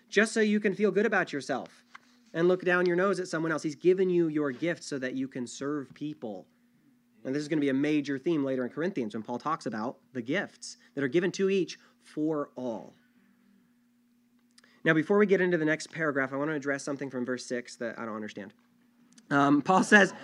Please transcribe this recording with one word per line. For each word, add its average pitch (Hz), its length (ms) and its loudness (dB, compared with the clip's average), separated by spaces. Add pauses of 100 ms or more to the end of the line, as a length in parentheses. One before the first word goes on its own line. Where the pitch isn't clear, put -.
just 220 240 2
so 226 80 0
you 214 180 4
can 208 140 0
feel 202 180 2
good 202 140 2
about 202 280 0
yourself 131 520 -6 (480)
and 165 140 2
look 180 160 2
down 180 220 2
your 175 100 2
nose 185 240 2
at 180 80 -6
someone 165 240 -2
else. 147 120 -4
He's 151 120 -4
given 185 340 2
you 175 180 4
your 151 240 -2
gift 156 320 -4
so 143 160 -8
that 127 160 -6
you 131 120 -4
can 127 200 -8
serve 139 460 -8
people. 127 520 -10 (800)
And 131 80 -4
this 147 80 -2
is 147 80 -8
gonna 156 120 0
be 143 80 4
a 131 40 2
major 143 440 0
theme 151 280 0
later 131 180 0
in 120 60 -4
Corinthians 135 460 -4
when 110 80 -6
Paul 120 160 -6
talks 156 260 -4
about 110 320 -6 (160)
the 127 80 -6
gifts 143 560 -6 (180)
that 139 80 -2
are 139 60 0
given 175 240 2
to 196 160 0
each 190 280 -2 (260)
for 151 520 -4
all. 120 380 -8 (1900)
Now, 160 80 4
before 160 240 2
we 208 80 6
get 185 160 4
into 180 160 2
the 156 80 0
next 156 260 -2
paragraph, 139 400 -2
I 135 60 -6
wanna 147 160 -2
address 139 300 -4
something 139 260 -6
from 127 160 -6
verse 123 200 -6
six 120 320 -8
that 113 220 -8
I 117 60 -8
don't 110 100 -8
understand. 104 380 -12 (760)
Um, 143 320 4
Paul 185 220 4
says, 196 300 6 (100)